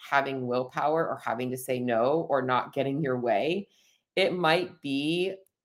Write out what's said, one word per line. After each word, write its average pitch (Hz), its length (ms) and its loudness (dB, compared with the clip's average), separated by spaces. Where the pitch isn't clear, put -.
having 135 380 0
willpower 143 600 0
or 131 160 -6
having 120 280 -4
to 131 60 -4
say 127 220 -4
no 123 500 2
or 135 120 2
not 127 320 0
getting 135 280 -2
your 127 180 0
way, 120 480 0
it 185 180 2
might 180 480 2
be 156 520 -2